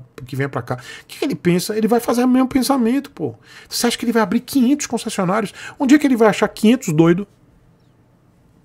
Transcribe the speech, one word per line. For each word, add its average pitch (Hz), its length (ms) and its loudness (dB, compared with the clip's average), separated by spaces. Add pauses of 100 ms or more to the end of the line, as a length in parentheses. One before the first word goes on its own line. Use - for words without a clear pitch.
(260)
que - 100 -14
venha 135 140 -4
pra 131 120 -8
cá, 127 140 -8
o - 320 -18
que - 120 -14
que 330 60 -4
ele 226 100 -4
pensa? 180 420 -2
Ele 220 100 0
vai 233 120 2
fazer 240 240 -2
o 254 40 2
mesmo 254 200 2
pensamento, 262 640 0
pô. 131 240 -8 (320)
Você - 200 -2
acha 226 100 -2
que - 80 -8
ele 233 80 0
vai 226 80 2
abrir 214 200 0
quinhentos 277 440 0
concessionários? 208 680 -4 (260)
Onde 277 160 4
é 294 40 6
que - 60 0
ele 262 120 2
vai 220 100 6
achar 208 200 2
quinhentos 214 460 0
doido? 170 320 4 (1400)